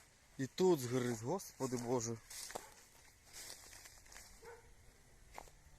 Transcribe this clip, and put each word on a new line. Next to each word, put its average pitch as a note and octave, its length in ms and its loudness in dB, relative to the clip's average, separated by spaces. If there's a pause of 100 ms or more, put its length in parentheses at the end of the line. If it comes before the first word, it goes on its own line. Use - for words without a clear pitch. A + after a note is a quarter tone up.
(380)
І C3+ 100 0
тут F3+ 320 8
згриз, B2 420 2
господи C3 560 -2
Боже. A#2 400 2 (3500)